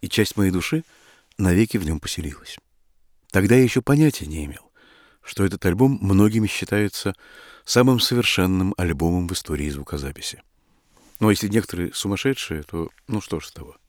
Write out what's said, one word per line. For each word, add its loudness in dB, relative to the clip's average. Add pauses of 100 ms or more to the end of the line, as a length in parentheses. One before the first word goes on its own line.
и -8
часть -2
моей 2
души -2 (540)
навеки 2
в -4
нем -4
поселилась. -10 (720)
Тогда 4
я 8
еще 2
понятия 2
не -8
имел, -16 (480)
что -4
этот -4
альбом 2
многими 4
считается -4 (500)
самым 4
совершенным 0
альбомом 0
в -6
истории -6
звукозаписи. -10 (800)
Ну, 4
а 6
если 0
некоторые -2
сумасшедшие, -4
то -8 (180)
ну -6
что -8
ж -18
с -18
того. -18 (120)